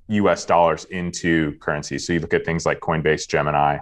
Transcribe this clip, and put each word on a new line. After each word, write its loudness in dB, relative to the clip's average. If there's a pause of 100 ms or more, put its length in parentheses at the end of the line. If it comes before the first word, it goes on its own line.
U 2
S 2
dollars 2
into -2
currency. -6
So -6
you 0
look -2
at 0
things -4
like 0
Coinbase, 0
Gemini, 2